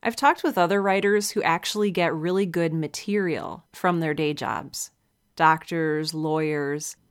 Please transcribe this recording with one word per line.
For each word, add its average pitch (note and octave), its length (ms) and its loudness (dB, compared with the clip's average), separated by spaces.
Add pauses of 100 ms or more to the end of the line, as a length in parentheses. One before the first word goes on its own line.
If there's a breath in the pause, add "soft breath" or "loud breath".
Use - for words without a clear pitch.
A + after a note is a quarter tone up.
I've A3+ 140 0
talked C#4+ 280 2
with D4+ 120 0
other F#3 240 4
writers G3+ 520 2
who G#3 100 -2
actually G3+ 480 0
get E3+ 240 0
really F3+ 320 0
good E3+ 260 0
material E3 1000 -4
from F3 260 0
their D#3+ 160 0
day D3+ 180 0
jobs. - 600 -8 (420)
Doctors, D#3 800 2
lawyers. D3+ 840 -2 (140)